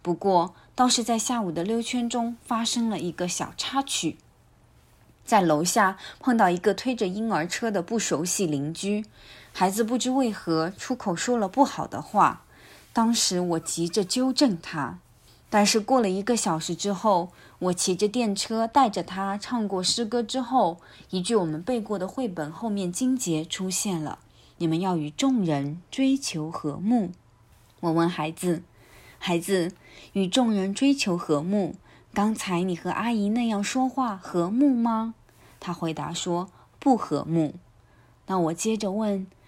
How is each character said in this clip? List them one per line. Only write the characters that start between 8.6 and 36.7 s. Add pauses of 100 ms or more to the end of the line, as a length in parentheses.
居， (480)
孩
子
不
知
为
何
出
口
说
了
不
好
的
话。 (480)
当
时
我
急
着
纠
正
他， (500)
但
是
过
了
一
个
小
时
之
后， (280)
我
骑
着
电
车
带
着
他
唱
过
诗
歌
之
后， (300)
一
句
我
们
背
过
的
绘
本
后
面
经
节
出
现
了 (400)
：“你
们
要
与
众
人 (100)
追
求
和
睦。” (680)
我
问
孩
子 (560)
：“孩
子， (400)
与
众
人
追
求
和
睦， (360)
刚
才
你
和
阿
姨
那
样
说
话
和
睦
吗？” (440)
他
回
答
说 (280)